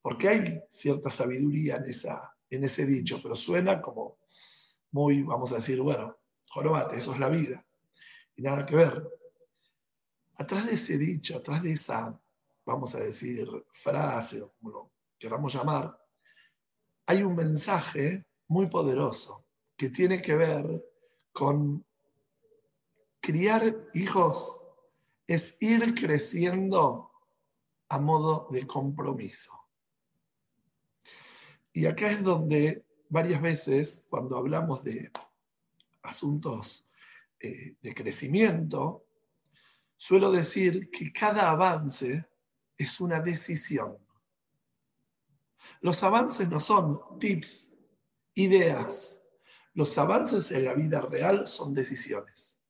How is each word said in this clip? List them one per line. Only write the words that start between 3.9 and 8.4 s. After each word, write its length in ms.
muy, 320
vamos 280
a 60
decir, 240
"Bueno, 360
jorobate, 480
eso 160
es 60
la 100
vida". 360
Y 60